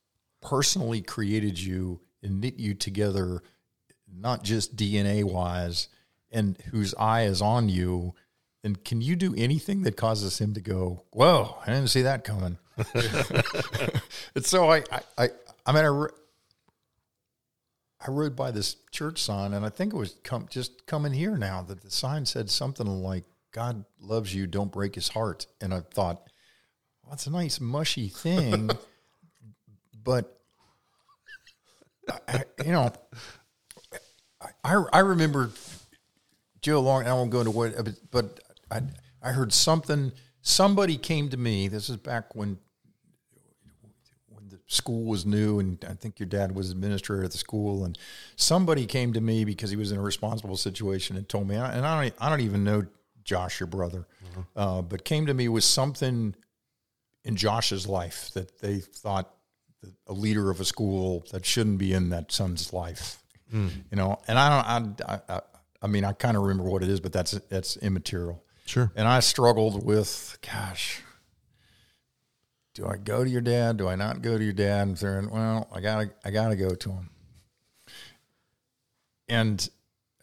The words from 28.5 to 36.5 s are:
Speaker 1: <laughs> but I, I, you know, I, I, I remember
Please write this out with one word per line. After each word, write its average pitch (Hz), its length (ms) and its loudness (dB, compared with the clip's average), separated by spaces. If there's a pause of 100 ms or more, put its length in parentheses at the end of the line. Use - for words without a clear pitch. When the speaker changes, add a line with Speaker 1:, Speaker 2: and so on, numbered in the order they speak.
Speaker 1:
<laughs> - 680 -20
but 123 340 0 (1700)
I, - 100 -8 (100)
I, 131 160 -2 (200)
you 160 80 0
know, 131 200 2 (1500)
I, - 80 -16 (160)
I, 180 280 6
I 156 80 10
remember 156 500 4 (1120)